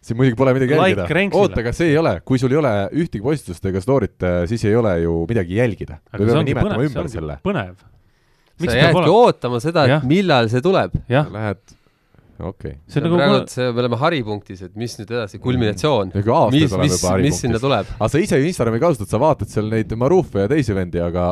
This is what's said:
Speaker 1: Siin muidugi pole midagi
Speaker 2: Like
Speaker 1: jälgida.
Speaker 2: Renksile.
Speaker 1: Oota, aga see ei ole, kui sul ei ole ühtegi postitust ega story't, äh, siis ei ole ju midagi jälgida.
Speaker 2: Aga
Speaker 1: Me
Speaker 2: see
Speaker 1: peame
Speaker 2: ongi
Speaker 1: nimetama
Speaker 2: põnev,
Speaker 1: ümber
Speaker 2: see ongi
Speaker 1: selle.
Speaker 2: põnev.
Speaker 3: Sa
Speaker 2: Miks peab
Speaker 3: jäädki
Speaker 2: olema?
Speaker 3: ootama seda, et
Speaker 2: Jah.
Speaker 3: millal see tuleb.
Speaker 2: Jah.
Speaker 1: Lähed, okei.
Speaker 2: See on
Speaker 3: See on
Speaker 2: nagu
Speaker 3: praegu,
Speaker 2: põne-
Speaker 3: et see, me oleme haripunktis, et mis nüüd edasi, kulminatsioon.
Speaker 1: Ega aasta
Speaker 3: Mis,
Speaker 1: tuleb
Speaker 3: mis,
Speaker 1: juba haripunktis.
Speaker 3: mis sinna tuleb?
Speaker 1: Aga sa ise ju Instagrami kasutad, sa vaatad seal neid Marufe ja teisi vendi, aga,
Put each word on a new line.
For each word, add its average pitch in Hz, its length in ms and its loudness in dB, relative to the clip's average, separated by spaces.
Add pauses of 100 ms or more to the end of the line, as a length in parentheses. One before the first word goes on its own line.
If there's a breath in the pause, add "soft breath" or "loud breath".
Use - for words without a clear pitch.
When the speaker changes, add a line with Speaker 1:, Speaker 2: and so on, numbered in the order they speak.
Speaker 1:
Siin 113 140 -6
muidugi 131 160 2
pole 131 200 2
midagi 131 200 0
Speaker 2:
Like 160 100 4
Speaker 1:
jälgida. 98 240 0
Speaker 2:
Renksile. 190 340 0
Speaker 1:
Oota, 127 180 0
aga 113 140 -4
see 170 160 0
ei 147 80 4
ole, 156 140 0 (120)
kui 131 140 0
sul 123 120 0
ei 139 80 2
ole 143 120 0 (200)
ühtegi 139 320 -4
postitust 120 440 -6
ega 95 160 -2
story't, 123 400 0
äh, 87 240 0
siis 113 180 -4
ei 104 100 4
ole 110 240 2
ju 85 140 0 (140)
midagi 95 320 -2
jälgida. 110 480 -4
Speaker 2:
Aga 101 120 -16
Speaker 1:
Me 101 60 0
Speaker 2:
see - 20 2
Speaker 1:
peame 127 140 2
Speaker 2:
ongi 139 100 -2
Speaker 1:
nimetama 147 200 0
Speaker 2:
põnev, 151 180 -2
Speaker 1:
ümber 127 60 -8
Speaker 2:
see 90 80 -6
ongi 87 160 -8
Speaker 1:
selle. 76 220 -8
Speaker 2:
põnev. 104 360 -6
Speaker 3:
Sa - 880 -16
Speaker 2:
Miks 117 80 0
peab 123 100 4
Speaker 3:
jäädki 165 160 4
Speaker 2:
olema? 165 160 4
Speaker 3:
ootama 143 480 4
seda, 160 220 0
et 123 80 4
Speaker 2:
Jah. 143 140 0
Speaker 3:
millal 143 440 2
see 123 120 0
tuleb. 151 340 0 (120)
Speaker 2:
Jah. 127 220 0
Speaker 1:
Lähed, 104 320 -6 (760)
okei. 82 360 -10
Speaker 2:
See 69 60 -18
on - 120 -20
Speaker 3:
See 147 100 -2
on 156 60 -4
Speaker 2:
nagu 170 120 2
Speaker 3:
praegu, 143 160 4
Speaker 2:
põne- 131 80 0
Speaker 3:
et - 120 -14
see, 127 160 -2
me 120 120 -2
oleme 117 160 -2
haripunktis, 107 640 -4
et 92 140 -16
mis 113 220 -8
nüüd 104 120 -12
edasi, 117 280 -8
kulminatsioon. 117 760 0
Speaker 1:
Ega 104 200 2
aasta 135 220 4
Speaker 3:
Mis, 151 140 4
Speaker 1:
tuleb 92 140 0
Speaker 3:
mis, 92 140 2
Speaker 1:
juba 90 120 0
haripunktis. 127 280 2
Speaker 3:
mis - 80 -6
sinna 113 160 0
tuleb? 127 320 0
Speaker 1:
Aga 110 160 -2
sa 156 120 2
ise 185 160 0
ju 139 80 2
Instagrami 117 360 -2
kasutad, 135 280 0
sa 110 80 0
vaatad 139 320 0
seal 107 200 -4
neid 110 240 -2
Marufe 127 480 2
ja 101 80 0
teisi 127 240 0
vendi, 87 240 -2
aga, 87 340 0